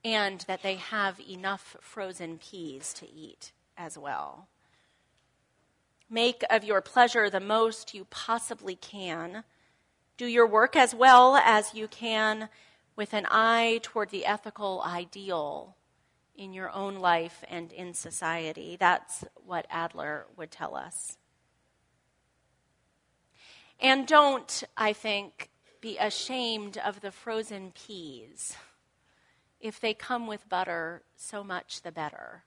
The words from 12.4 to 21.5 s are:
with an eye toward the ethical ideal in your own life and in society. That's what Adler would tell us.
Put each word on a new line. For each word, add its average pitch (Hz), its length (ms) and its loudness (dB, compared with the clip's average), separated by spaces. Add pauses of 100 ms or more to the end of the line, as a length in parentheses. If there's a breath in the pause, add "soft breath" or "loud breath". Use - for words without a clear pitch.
with 214 200 -6
an 208 140 -2
eye 226 540 4
toward 208 280 -6
the 196 160 -6
ethical 202 540 -4
ideal 175 920 -6 (640)
in 196 160 -16
your 190 180 -10
own 196 240 -8
life 170 540 0
and 170 240 -12
in 180 200 -14
society. 165 840 -8
That's - 460 0 (200)
what 175 240 -6
Adler 151 580 -8 (100)
would 160 160 -14
tell - 240 -10
us. - 420 -12 (2500 soft breath)